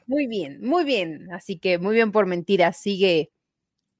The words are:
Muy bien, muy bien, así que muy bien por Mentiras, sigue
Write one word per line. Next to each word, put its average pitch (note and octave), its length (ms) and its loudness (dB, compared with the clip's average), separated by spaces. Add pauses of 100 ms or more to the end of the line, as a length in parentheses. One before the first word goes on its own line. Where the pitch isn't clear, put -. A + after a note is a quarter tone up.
Muy C#4 200 -2
bien, F3+ 340 -8
muy D#4 240 0
bien, F3 480 -4
así F3 260 -10
que F3+ 200 0
muy G3 160 -2
bien A3+ 180 2
por G#3 140 4
Mentiras, F3+ 500 2
sigue F#3 540 0 (680)